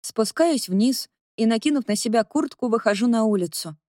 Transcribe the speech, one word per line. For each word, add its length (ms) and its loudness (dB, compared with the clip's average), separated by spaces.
Спускаюсь 600 0
вниз 400 0
и, 100 0
накинув 420 0
на 80 0
себя 260 0
куртку, 460 -4
выхожу 400 2
на 160 2
улицу. 520 -2